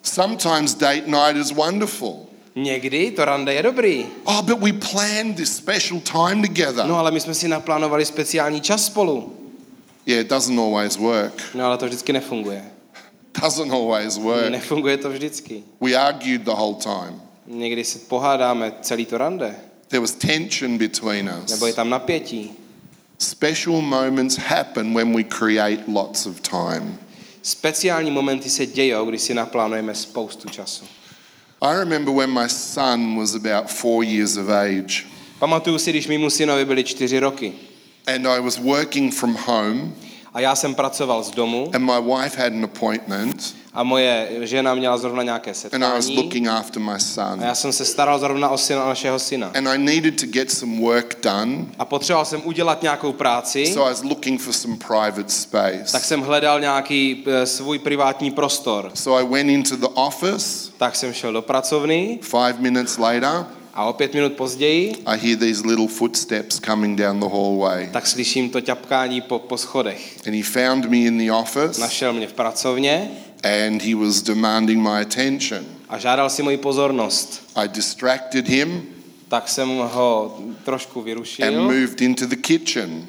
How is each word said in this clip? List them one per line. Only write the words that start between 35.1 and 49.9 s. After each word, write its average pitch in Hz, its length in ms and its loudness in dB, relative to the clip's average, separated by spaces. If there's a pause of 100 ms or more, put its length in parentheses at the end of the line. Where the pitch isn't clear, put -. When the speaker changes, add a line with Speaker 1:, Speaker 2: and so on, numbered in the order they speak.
Speaker 2:
Pamatuju 160 380 2
si, 160 120 0
když 147 180 0
mému 151 220 2
synovi 143 360 2
byly 131 180 2
čtyři 131 360 0
roky. 131 340 -2 (600)
Speaker 1:
And 127 120 0
I 127 140 4
was 123 160 -2
working 139 560 2
from 117 320 0
home. 117 480 0 (400)
Speaker 2:
A 120 60 -6
já 131 160 4
jsem 139 200 0
pracoval 131 480 0
z - 80 -10
domu. 120 420 0
Speaker 1:
And 127 120 2
my 127 160 4 (200)
wife 135 220 -2
had 120 100 2
an 110 100 -2
appointment. 107 920 -4 (200)
Speaker 2:
A 120 80 0
moje 123 460 2 (120)
žena 127 340 2
měla 127 220 2
zrovna 123 260 -2
nějaké 117 260 -4 (220)
Speaker 1:
And 127 120 0
I 127 80 4
was 120 140 2
Speaker 2:
setkání. 135 120 -2
Speaker 1:
looking 127 300 0
after 110 340 -2
my 104 180 -4
son. 98 440 -2
Speaker 2:
A - 20 -2
já 120 100 0
jsem 139 180 -2
se 131 120 -2
staral 143 340 2
zrovna 139 300 2
o 135 80 0
syna, 135 280 0
našeho 131 340 0
syna. 127 360 -4
Speaker 1:
And 135 120 0
I 131 100 2
needed 151 440 2